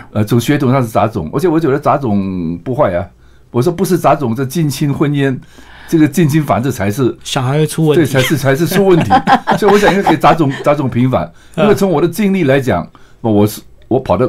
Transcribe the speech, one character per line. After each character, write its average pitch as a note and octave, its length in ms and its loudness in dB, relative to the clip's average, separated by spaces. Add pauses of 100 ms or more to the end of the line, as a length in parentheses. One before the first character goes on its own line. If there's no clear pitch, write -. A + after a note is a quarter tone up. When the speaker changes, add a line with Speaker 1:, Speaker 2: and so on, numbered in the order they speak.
(120)
Speaker 1:
呃， G#2+ 120 -2
从 A#2+ 140 0
血 D3 180 0
统 C3+ 140 0
上 C3+ 100 2
是 A#2+ 80 -4
杂 G#2+ 200 0
种， F2 240 -6
而 C#3+ 80 -4
且 F#3 80 2
我 D#3+ 100 0
觉 D#3+ 100 0
得 C3 100 0
杂 C3+ 180 0
种 F#2+ 640 -4
不 B2+ 160 -8
坏 A#2+ 200 0
啊。 F2 100 -4 (460)
我 A#2 100 0
说 E3 120 0
不 F3 120 -4
是 E3+ 140 0
杂 D3+ 160 2
种， C3 200 -2
这 C3+ 100 -4
近 D3+ 260 -2
亲 C#3+ 220 -2
婚 D3 180 -2
姻， C#3 280 -2 (480)
这 E3 120 0
个 D3+ 100 4
近 F3 180 2
亲 D3+ 160 0
繁 A2+ 200 -2
殖 C3+ 100 -2
才 G2+ 180 -4
是 A#2 320 -2
Speaker 2:
小 - 200 -6
孩 C3+ 160 -2
会 D#3 80 0
出 D#3+ 200 -4
问 D3 120 2
题。 E3+ 40 4
Speaker 1:
对， C#3+ 40 2
才 C3+ 140 0
是， D3 160 0
才 C3+ 200 0
是 E3 100 0
出 F#3+ 200 2
问 F3+ 120 6
题。 - 120 -2 (220)
Speaker 2:
<laughs> - 260 0
Speaker 1:
所 G#3+ 100 0
以 - 40 4
我 G#3 60 4
想 F#3 160 2
应 G3 80 0
该 - 80 0
给 D#3+ 60 2
杂 D3+ 160 4
种， D#3 180 0 (140)
杂 C#3+ 100 2
种 C#3+ 140 -2
平 A#2+ 220 0
反。 F2+ 200 -2 (260)
Speaker 2:
嗯。 D#3+ 80 0
Speaker 1:
因 G#3 40 4
为 G3+ 60 4
从 G3 160 0
我 D3 100 0
的 E3+ 80 2
经 G3 240 -2
历 F#3+ 120 0
来 C3+ 140 4
讲， G#2 300 -2 (320)
我 G#2+ 260 2
是， - 140 -10 (280)
我 C3 120 0
跑 F#2 160 0
到 B2 120 2